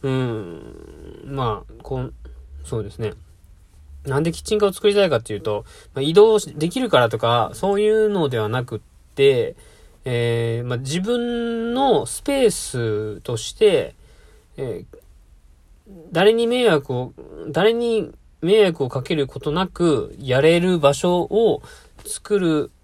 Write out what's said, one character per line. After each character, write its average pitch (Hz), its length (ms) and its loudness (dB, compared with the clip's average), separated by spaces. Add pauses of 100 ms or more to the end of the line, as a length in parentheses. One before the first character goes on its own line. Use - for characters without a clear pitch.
う 135 80 -4
ん、 104 1120 -8
ま 123 440 -6
あ、 - 40 -20 (100)
こ 131 180 -8
ん、 127 120 -10 (520)
そ 120 140 -8
う 107 40 -6
で 98 80 -12
す - 80 -18
ね。 110 160 -8 (920)
な 135 140 -2
ん 151 60 0
で 165 80 -2
キ - 100 -12
ッ - 20 -20
チ 214 120 -2
ン - 20 0
カ 208 80 2
ー 190 40 2
を - 20 -12
作 - 160 0
り 202 60 2
た 202 100 4
い 170 60 0
か 127 60 2
っ 113 60 -2
て 110 100 -10
い 104 40 -6
う 95 40 -8
と、 107 240 -4 (300)
ま 135 60 -6
あ、 - 20 -2
移 156 100 -2
動 214 260 8
し-、 151 200 -4
で 160 100 0
き 262 120 -4
る 240 100 -2
か 139 80 6
ら 117 100 4
と 113 100 -4
か、 117 360 2
そ 196 200 0
う 202 60 0
い 214 80 2
う 214 200 2
の 180 200 0
で 123 100 -2
は 107 100 -2
な 123 160 -4
く 113 120 -10
っ - 40 -10 (340)
て、 131 400 4 (500)
え 117 600 -2
ー、 - 20 -8
ま 123 80 -4
あ、 120 40 -4
自 135 220 -4
分 233 760 -4
の 254 320 2
ス - 160 -12
ペ 269 240 2
ー 196 40 6
ス 107 720 -6
と 120 160 -6
し - 160 -10
て、 151 420 2 (600)
え 110 360 -8
ー、 - 60 -20 (1120)
誰 196 200 6
に 233 140 2
迷 240 220 2
惑 143 240 2
を、 127 200 -6 (360)
誰 180 240 2
に 233 400 -2 (300)
迷 202 220 6
惑 165 200 0
を 127 40 -4
か 127 140 -6
け 170 120 -4
る 139 120 -2
こ 135 140 -14
と 147 120 -4
な 185 160 0
く 156 520 0
や 131 200 0
れ 165 200 6
る 180 180 2
場 143 140 4
所 180 280 0
を 208 420 2 (420)
作 - 340 -4
る 160 320 0 (120)